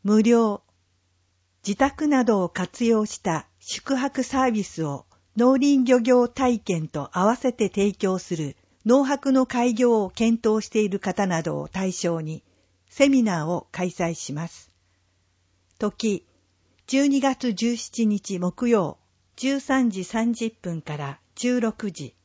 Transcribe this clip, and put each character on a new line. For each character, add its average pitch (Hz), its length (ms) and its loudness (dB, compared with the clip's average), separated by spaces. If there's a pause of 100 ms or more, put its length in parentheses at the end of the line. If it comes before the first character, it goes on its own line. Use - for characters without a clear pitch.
無 214 200 4
料。 226 380 2 (1040)
自 196 120 -4
宅 277 300 0
な 269 160 2
ど 208 220 2
を 170 40 -6
活 - 360 -6
用 220 200 2
し - 160 -12
た 160 260 -4 (120)
宿 - 360 -6
泊 269 280 -4
サ 262 200 -2
ー 254 80 2
ビ 214 120 -2
ス 160 220 -8
を 143 200 -8 (300)
農 254 220 4
林 277 260 4
漁 247 160 4
業 247 300 4
体 247 300 0
験 160 280 -4
と 143 240 -8
合 180 140 0
わ 226 100 4
せ 254 160 -2
て 220 160 -2
提 196 260 0
供 185 240 -2
す 175 180 -6
る 156 200 -6 (300)
農 254 180 6
泊 277 300 0
の 262 120 4
開 247 280 0
業 226 320 2
を 185 40 -8
検 226 300 0
討 214 240 0
し - 60 -16
て 220 120 0
い 208 80 0
る 196 100 -4
方 196 280 -2
な 165 160 -2
ど 151 160 -6
を 147 80 -10
対 190 240 -4
象 170 300 -4
に 156 240 -10 (440)
セ - 200 4
ミ 262 140 4
ナ 175 220 0
ー 160 40 -4
を 170 240 -4
開 180 160 -4
催 165 240 -4
し - 180 -12
ま 160 160 -8
す。 - 240 -20 (1040)
時、 208 480 -4 (640)
十 277 200 2
二 277 120 2
月 262 340 -2
十 233 220 -2
七 226 300 -4
日 202 340 -2
木 180 300 -2
曜、 196 280 2 (380)
十 269 240 -2
三 262 300 0
時 190 160 -6
三 226 260 -2
十 226 180 -4
分 170 320 -10
か 151 140 -10
ら 143 240 -10 (160)
十 247 240 0
六 220 320 -4
時。 147 340 -14